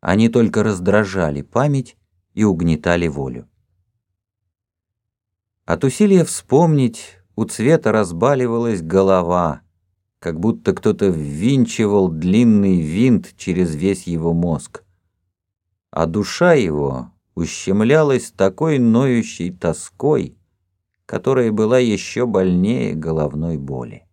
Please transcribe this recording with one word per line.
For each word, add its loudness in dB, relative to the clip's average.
Они 2
только 2
раздражали 0
память -2
и 0
угнетали 0
волю. -8
От -4
усилия 2
вспомнить 0
у -2
Цвета 0
разбаливалась 0
голова — 2
как -6
будто -2
кто-то 0
ввинчивал 0
длинный 2
винт 0
через -2
весь -2
его -2
мозг. -4
А -2
душа 0
его -2
ущемлялась 0
такой 0
ноющей 0
тоской, -4
которая 0
была 2
ещё -2
больнее 0
головной -4
боли. -12